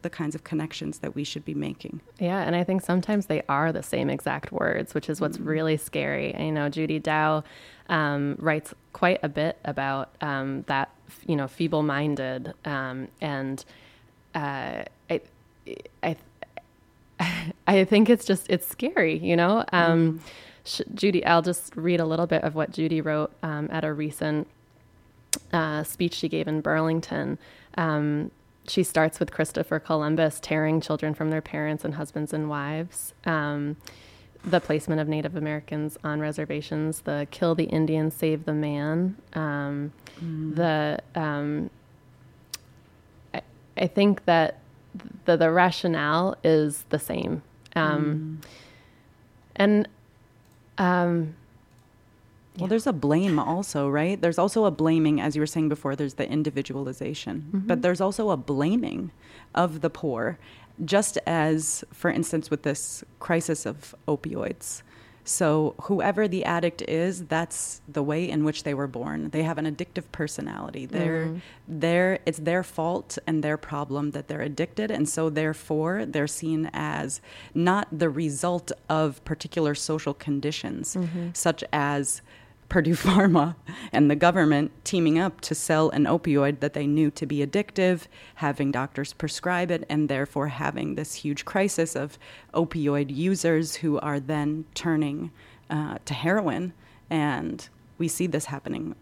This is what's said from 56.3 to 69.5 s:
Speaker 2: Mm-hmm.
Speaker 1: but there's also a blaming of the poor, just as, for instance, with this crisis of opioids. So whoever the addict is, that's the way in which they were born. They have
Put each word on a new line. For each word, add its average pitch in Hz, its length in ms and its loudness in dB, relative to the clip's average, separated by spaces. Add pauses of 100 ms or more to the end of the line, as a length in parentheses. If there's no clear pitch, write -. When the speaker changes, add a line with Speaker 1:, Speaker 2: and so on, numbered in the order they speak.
Speaker 2:
Mm-hmm. 196 160 -2
Speaker 1:
but 240 140 2
there's 180 200 2
also 202 300 2
a 160 60 2
blaming 151 720 0 (420)
of 160 280 0
the 165 80 0
poor, 120 480 -2 (460)
just 196 340 2 (100)
as, 156 560 2 (100)
for - 160 0
instance, 160 400 0
with 151 140 -2
this - 400 -4 (160)
crisis 165 460 0
of 143 280 -8 (140)
opioids. - 720 -4 (440)
So 156 580 2
whoever 202 440 2
the 180 160 -2
addict 170 380 0
is, 180 440 -2
that's - 640 -4
the 147 140 -4
way 151 260 0
in 151 160 0
which 151 200 -2
they 143 100 -2
were 139 140 -2
born. 151 420 -6
They 156 140 0
have 160 140 0